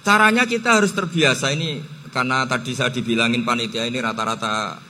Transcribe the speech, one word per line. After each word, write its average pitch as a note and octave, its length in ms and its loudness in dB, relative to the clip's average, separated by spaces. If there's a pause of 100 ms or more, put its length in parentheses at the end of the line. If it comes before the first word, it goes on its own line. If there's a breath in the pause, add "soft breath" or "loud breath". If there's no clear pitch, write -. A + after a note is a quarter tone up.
Caranya G#3+ 480 4
kita A3+ 320 2
harus G3 120 2
terbiasa. D#3 600 2
Ini D#3 320 -4 (240)
karena C3 400 0
tadi B2 240 -4
saya B2 160 -2
dibilangin A#2 560 0
panitia A#2 400 -2
ini B2 160 -4
rata-rata A2 880 -4